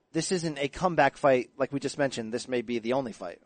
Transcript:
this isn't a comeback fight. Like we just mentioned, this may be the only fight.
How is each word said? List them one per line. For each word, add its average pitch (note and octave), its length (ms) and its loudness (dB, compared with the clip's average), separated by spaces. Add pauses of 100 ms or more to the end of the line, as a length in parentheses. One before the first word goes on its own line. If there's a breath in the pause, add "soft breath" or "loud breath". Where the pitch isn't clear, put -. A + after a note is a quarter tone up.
(120)
this D#3+ 200 -2
isn't E3 260 -2
a C#3+ 100 -2
comeback D3+ 480 2
fight. C3 420 4
Like C3+ 140 -2
we C#3 80 -4
just - 180 -4
mentioned, B2 360 -2
this A#2+ 140 -4
may B2 160 -2
be A#2 160 -2
the A2+ 140 -2
only C3 200 -2
fight. - 320 -12